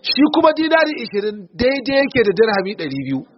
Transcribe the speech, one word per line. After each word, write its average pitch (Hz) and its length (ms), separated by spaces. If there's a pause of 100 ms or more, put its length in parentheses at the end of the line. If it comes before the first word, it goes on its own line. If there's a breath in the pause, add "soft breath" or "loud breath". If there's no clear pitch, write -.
Shi - 220
kuma 320 260
dinari 311 440
ishirin 208 400 (120)
daidai 262 480
yake 269 240
da 202 120
dirhami 202 420
ɗari 139 240
biyu. 135 220 (180)